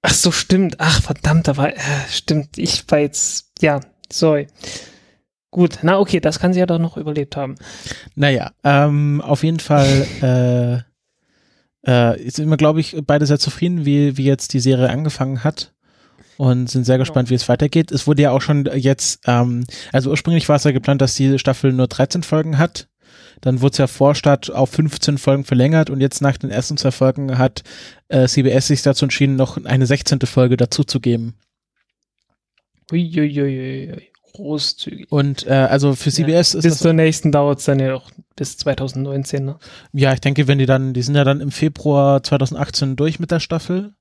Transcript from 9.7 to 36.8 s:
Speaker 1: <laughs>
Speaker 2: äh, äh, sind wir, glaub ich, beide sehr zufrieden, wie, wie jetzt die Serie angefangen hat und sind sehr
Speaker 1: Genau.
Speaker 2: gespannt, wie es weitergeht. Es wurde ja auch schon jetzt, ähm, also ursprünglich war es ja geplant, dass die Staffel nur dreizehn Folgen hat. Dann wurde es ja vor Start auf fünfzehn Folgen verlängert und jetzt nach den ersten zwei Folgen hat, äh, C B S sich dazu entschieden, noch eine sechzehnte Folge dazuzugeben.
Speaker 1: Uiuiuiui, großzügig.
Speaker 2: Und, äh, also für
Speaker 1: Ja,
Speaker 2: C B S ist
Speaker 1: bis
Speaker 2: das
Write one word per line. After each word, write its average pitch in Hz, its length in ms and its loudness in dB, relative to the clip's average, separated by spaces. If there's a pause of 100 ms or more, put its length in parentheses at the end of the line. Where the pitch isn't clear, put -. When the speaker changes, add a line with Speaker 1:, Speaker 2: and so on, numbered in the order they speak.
Speaker 1:
<laughs> 123 720 0 (1000)
Speaker 2:
äh, 135 60 0
äh, 120 400 2
sind 156 200 -2
wir, 151 60 4
glaub 156 200 2
ich, 160 200 -4 (100)
beide 147 180 2
sehr 143 140 2
zufrieden, 170 460 -2
wie, 143 320 2
wie 135 80 -4
jetzt 139 280 0
die 135 80 0
Serie 127 300 2
angefangen 135 540 -4
hat - 280 -4 (640)
und 127 320 0
sind 127 160 -2
sehr 127 120 4
Speaker 1:
Genau. 131 60 0
Speaker 2:
gespannt, 123 280 -2
wie 127 40 4
es - 140 -2
weitergeht. 147 440 0
Es 139 140 -2
wurde 147 160 4
ja 139 100 4
auch 135 100 0
schon 143 320 0
jetzt, 135 520 -2
ähm, 120 380 2 (280)
also 135 180 0
ursprünglich 160 380 0
war 147 80 4
es - 80 0
ja 147 80 4
geplant, 135 280 0
dass 131 140 2
die 135 240 2
Staffel 135 340 0
nur 127 140 2
dreizehn 151 360 -2
Folgen 156 360 -2
hat. - 300 -2 (520)
Dann 127 200 0
wurde 139 120 4
es - 60 -4
ja 139 80 4
vor 143 300 2
Start - 360 0
auf 131 180 0
fünfzehn 147 460 -2
Folgen 139 280 0
verlängert 147 460 2
und 135 100 -4
jetzt 135 200 0
nach 139 160 0
den 135 140 -8
ersten 131 260 -4
zwei 135 140 0
Folgen 131 480 -2
hat, 131 240 0 (460)
äh, 131 180 2
C 135 160 0
B 131 80 4
S 131 160 2
sich 143 160 0
dazu 139 240 0
entschieden, 135 300 0
noch 131 280 -2
eine 131 220 2
sechzehnte 135 400 0
Folge 127 300 2
dazuzugeben. 117 760 -2 (1600)
Speaker 1:
Uiuiuiui, 143 1200 -4 (220)
großzügig. - 800 -8
Speaker 2:
Und, 139 340 0
äh, 135 60 0
also 139 420 2
für 143 160 -2
Speaker 1:
Ja, - 60 -2
Speaker 2:
C 160 80 0
B 156 80 0
S 170 220 2
ist 160 100 -2
Speaker 1:
bis 165 100 6
Speaker 2:
das - 80 -4